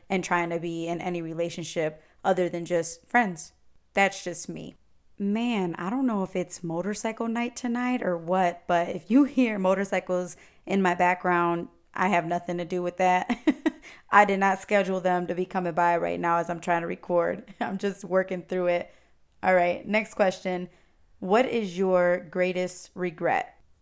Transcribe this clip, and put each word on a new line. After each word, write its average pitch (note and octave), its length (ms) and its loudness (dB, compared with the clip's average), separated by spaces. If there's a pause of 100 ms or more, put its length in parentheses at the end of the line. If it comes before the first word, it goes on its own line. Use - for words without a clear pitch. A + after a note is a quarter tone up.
and F#3+ 120 0
trying F3 280 0
to E3+ 100 -2
be E3 260 -6
in E3+ 140 -4
any F3 220 -4
relationship E3 840 -4 (220)
other F3+ 240 2
than E3+ 160 -8
just E3 420 -4
friends. G#3 460 -2 (400)
That's F#3+ 280 2
just F3 280 -8
me. D3+ 260 -10 (420)
Man, G3+ 600 -2
I F3 120 -4
don't C4 160 0
know G#3 180 0
if F3+ 120 -6
it's F3+ 260 -6
motorcycle G#3 680 -4
night A#3+ 260 -4
tonight B3 480 -2
or F3 140 0
what, F3 500 0
but F3 220 2
if - 200 -6
you C4+ 140 8
hear B3 340 0
motorcycles F#3 800 0 (300)
in G3 160 0
my F3+ 120 4
background, F3 760 2 (240)
I F#3+ 160 0
have F3 160 2
nothing F3 320 -4
to F3 80 -6
do F3+ 160 -4
with F3 160 -4
that. F3+ 420 2 (360)
<laughs> - 360 -20
I G#3 140 8
did F#3+ 140 0
not G3 200 2
schedule F#3+ 400 0
them F3 280 0
to F#3 80 -4
be F#3 100 -2
coming F3+ 280 -4
by E3+ 220 4
right E3+ 240 0
now E3+ 180 2
as E3+ 120 -2
I'm F3 100 -6
trying E3+ 220 0
to E3+ 60 -6
record. F3 580 -2 (120)
<laughs> - 40 -4
I'm G3 160 -4
just G3 260 -6
working F#3 380 0
through F3+ 260 -2
it. F3 260 0 (480)
All F#3 140 4
right, F3 320 2
next G#3+ 280 -2
question. F#3 520 0 (520)
What G#3 260 4
is G3+ 320 -2
your F3+ 520 2
greatest F3+ 640 -2
regret? E3 600 -2 (260)